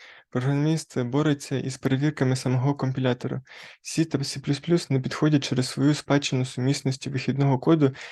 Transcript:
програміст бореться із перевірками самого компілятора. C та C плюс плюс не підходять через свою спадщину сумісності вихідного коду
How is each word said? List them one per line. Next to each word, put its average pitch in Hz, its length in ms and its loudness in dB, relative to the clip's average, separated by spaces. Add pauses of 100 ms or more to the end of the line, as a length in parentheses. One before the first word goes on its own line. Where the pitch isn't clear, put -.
(300)
програміст 143 680 0
бореться 143 580 0
із 131 180 -6
перевірками 135 600 0
самого 127 380 0
компілятора. 131 680 -2 (400)
C - 220 -2
та 151 140 -2
C 139 220 -6
плюс 143 180 -2
плюс 170 320 0
не 135 100 2
підходять 147 440 2
через 131 240 -2
свою 143 260 2
спадщину 143 500 0
сумісності 131 680 -2
вихідного 139 480 2
коду 151 360 4 (180)